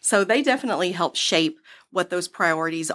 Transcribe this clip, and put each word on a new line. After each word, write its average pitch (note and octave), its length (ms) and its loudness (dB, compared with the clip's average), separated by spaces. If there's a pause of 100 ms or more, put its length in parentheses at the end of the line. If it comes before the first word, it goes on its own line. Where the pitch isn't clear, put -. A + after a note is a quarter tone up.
So G3 240 2
they A#3 180 2
definitely B3 480 0
help E3+ 240 -2
shape D#3+ 460 0 (300)
what F3 200 -2
those F3+ 180 -4
priorities E3 680 -2